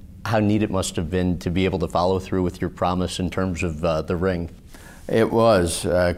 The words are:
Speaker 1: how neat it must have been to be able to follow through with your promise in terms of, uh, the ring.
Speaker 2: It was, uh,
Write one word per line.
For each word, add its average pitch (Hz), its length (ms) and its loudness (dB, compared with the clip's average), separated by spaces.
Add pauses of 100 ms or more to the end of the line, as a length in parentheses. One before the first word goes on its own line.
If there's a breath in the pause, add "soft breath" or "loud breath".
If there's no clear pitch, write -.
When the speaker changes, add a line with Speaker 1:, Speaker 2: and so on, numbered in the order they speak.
(240)
Speaker 1:
how 113 140 0
neat 104 240 4
it 107 80 0
must 92 280 -2
have 82 120 -4
been 90 300 0
to - 100 -4
be 92 160 2
able 92 140 0
to 85 80 -2
follow 90 320 2
through 92 240 -2
with 90 180 -4
your 87 80 -2
promise 90 500 -2
in 87 120 -2
terms 92 320 -2
of, 80 200 -4
uh, 80 200 0
the 92 120 -2
ring. 87 360 -2 (560 loud breath)
Speaker 2:
It 113 240 2
was, 110 560 4
uh, 90 300 2